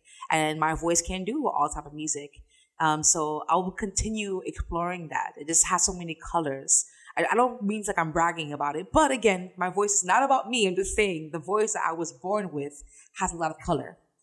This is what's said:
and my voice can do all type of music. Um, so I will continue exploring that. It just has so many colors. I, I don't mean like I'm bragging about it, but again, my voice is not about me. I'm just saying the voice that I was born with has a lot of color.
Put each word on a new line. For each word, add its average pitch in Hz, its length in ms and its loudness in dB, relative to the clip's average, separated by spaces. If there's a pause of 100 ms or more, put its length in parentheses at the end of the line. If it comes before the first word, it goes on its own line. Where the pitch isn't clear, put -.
(300)
and 156 300 2
my 160 140 2
voice 165 280 2
can 185 220 -6
do 240 240 -2
all 151 260 0
type 151 120 -10
of 147 80 -16
music. 151 380 -8 (480)
Um, 156 220 2
so 151 480 2
I 160 60 6
will 185 160 2
continue 202 760 -4
exploring 175 640 -4
that. 156 260 -4
It 147 120 -12
just 160 200 4
has 180 160 2
so 190 100 0
many 170 220 -8 (160)
colors. 147 540 0 (320)
I, 165 140 2
I 190 40 2
don't 233 280 2
mean 208 240 -2
like 196 100 -2
I'm 165 140 0
bragging 165 420 0
about 143 220 -4
it, 175 180 -8
but 302 160 6
again, 196 480 2
my 180 140 0
voice 202 220 2
is - 100 2
not 190 180 4
about 262 260 4
me. 226 200 2
I'm 180 80 0
just 196 200 -2
saying 165 380 0
the 165 60 -6
voice 208 340 0
that 180 100 -2
I 165 100 0
was 165 200 -4
born 196 380 -4
with 143 320 -8 (320)
has 175 180 -2
a - 20 -10
lot 165 140 -2
of 156 160 -6
color. 165 320 -2 (260)